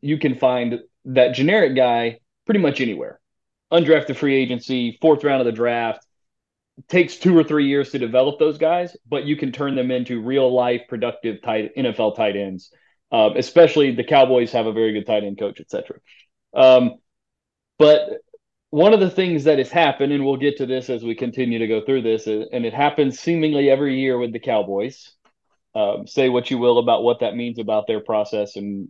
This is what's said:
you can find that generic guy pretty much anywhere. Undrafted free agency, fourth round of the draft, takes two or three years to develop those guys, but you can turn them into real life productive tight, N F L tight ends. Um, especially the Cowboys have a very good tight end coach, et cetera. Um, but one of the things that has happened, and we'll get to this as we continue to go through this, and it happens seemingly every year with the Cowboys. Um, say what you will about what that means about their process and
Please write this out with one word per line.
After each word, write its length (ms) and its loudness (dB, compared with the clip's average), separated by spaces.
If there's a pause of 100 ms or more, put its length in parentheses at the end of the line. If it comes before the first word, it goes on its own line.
you 160 -4
can 160 -2
find 460 -2 (260)
that 280 2
generic 400 2
guy 440 0 (260)
pretty 160 0
much 200 0
anywhere. 380 -6 (540)
Undrafted 440 2
free 180 0
agency, 640 -4
fourth 240 4
round 160 0
of 60 0
the 60 -2
draft, 520 -4 (840)
takes 280 0
two 220 4
or 60 6
three 240 0
years 240 -2
to 60 -4
develop 400 0
those 200 0
guys, 380 -2 (120)
but 160 -4
you 120 -2
can 140 -6
turn 240 -6
them 160 -2
into 300 -4
real 320 0
life 380 0
productive 500 -6
tight, 340 -6
N 120 -4
F 140 -4
L 120 0
tight 240 -2
ends. 340 -10 (420)
Um, 240 4
especially 560 4
the 120 -4
Cowboys 480 4
have 140 -2
a 60 -4
very 200 0
good 140 -6
tight 180 -2
end 140 -10
coach, 220 -8
et 100 -20
cetera. 280 -10 (540)
Um, 440 6 (840)
but 400 4 (500)
one 240 4
of 80 4
the 80 2
things 360 -2
that 120 4
has 140 -2
happened, 420 0
and 100 -2
we'll 140 -2
get 220 -2
to 80 -4
this 240 -6
as 120 -6
we 120 -6
continue 460 -4
to 80 -2
go 120 -2
through 220 -2
this, 240 -2
and 400 -4
it 80 -8
happens 460 0
seemingly 500 0
every 280 0
year 200 -2
with 160 -6
the 60 -10
Cowboys. 720 -4 (640)
Um, 300 -4
say 220 0
what 240 -2
you 60 -2
will 200 4
about 240 0
what 160 0
that 160 -4
means 240 -8
about 300 -4
their 100 -2
process 560 -4
and 360 -10